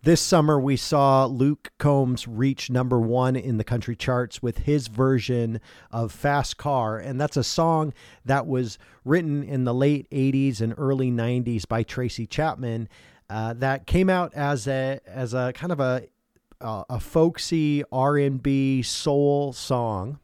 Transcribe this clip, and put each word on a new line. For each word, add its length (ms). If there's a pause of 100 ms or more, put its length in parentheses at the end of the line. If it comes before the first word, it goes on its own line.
This 160
summer, 380
we 180
saw 500
Luke 520
Combs 480
reach 440
number 280
one 380
in 200
the 60
country 320
charts 480
with 160
his 300
version 720 (320)
of 180
Fast 460
Car, 420
and 220
that's 160
a 80
song 500 (300)
that 240
was 300 (260)
written 400
in 180
the 100
late 380
eighties 500
and 160
early 360
nineties 540
by 180
Tracy 420
Chapman, 640 (420)
uh, 240
that 320
came 240
out 240
as 320
a, 400
as 280
a 200
kind 160
of 80
a, 300 (520)
uh, 300
a 80
folksy 960
R 240
and 260
B 400
soul 720
song 720